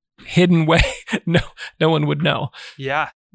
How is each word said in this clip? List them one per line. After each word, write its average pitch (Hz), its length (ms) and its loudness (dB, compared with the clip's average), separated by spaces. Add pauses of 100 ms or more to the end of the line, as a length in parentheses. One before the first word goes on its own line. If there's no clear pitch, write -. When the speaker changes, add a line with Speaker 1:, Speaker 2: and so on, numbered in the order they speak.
(260)
Speaker 1:
hidden 175 400 2
way. - 200 6
<laughs> - 60 -2 (340)
No, 170 160 2 (380)
no 160 100 2
one 151 180 0
would 147 160 -4
know. 143 260 -2 (280)
Speaker 2:
Yeah. 139 320 -4 (260)